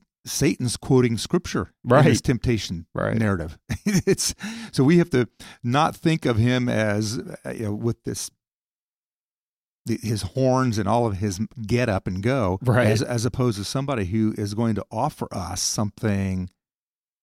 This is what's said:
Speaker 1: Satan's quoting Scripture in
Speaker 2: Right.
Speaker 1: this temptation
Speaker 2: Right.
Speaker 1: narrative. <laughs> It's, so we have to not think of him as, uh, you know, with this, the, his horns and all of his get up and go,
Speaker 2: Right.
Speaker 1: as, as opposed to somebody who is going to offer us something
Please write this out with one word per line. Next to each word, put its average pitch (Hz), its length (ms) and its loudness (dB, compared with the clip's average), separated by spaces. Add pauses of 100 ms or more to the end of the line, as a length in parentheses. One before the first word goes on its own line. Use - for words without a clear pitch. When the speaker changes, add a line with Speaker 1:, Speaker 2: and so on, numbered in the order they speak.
(260)
Speaker 1:
Satan's - 520 -2
quoting 123 400 2
Scripture - 560 -4 (100)
in 113 60 -2
Speaker 2:
Right. 135 160 8
Speaker 1:
this 147 160 4
temptation 110 720 -2
Speaker 2:
Right. 104 220 -2
Speaker 1:
narrative. 92 460 -2
<laughs> - 40 -20 (180)
It's, 196 480 2 (380)
so 135 140 2
we 175 140 6
have 170 100 2
to 123 180 2 (340)
not 139 360 2
think 160 280 0
of 120 120 2
him 123 320 2
as, 110 500 0 (260)
uh, 131 60 -8
you 117 140 -8
know, 104 80 -4
with 113 320 -4
this, - 260 -8 (1500)
the, 117 160 -2
his 110 200 -4
horns 127 560 0
and 98 100 0
all 120 180 2
of 101 120 -2
his 101 240 -4 (260)
get 120 220 0
up 95 180 0
and 95 160 -4
go, 113 380 0
Speaker 2:
Right. 120 260 4
Speaker 1:
as, 107 140 2
as 123 240 -2
opposed 120 320 0
to 101 80 -6
somebody 135 400 -4
who 110 320 0
is 104 160 -6
going 113 220 0
to 98 140 -6
offer 127 440 -4
us 90 280 -6
something 98 880 -2 (720)